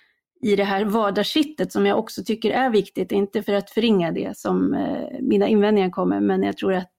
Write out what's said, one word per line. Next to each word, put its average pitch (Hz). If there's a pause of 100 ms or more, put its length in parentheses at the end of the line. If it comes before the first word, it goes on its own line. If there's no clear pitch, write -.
(420)
i 202
det 196
här 202
vardagskittet 208
som 202
jag 202
också 220
tycker 220
är 262
viktigt, 185
inte 202
för 202
att 196
förringa 202
det 190
som, 185
eh, -
mina 202
invändningar 202
kommer, 190
men 190
jag 196
tror 196
att 180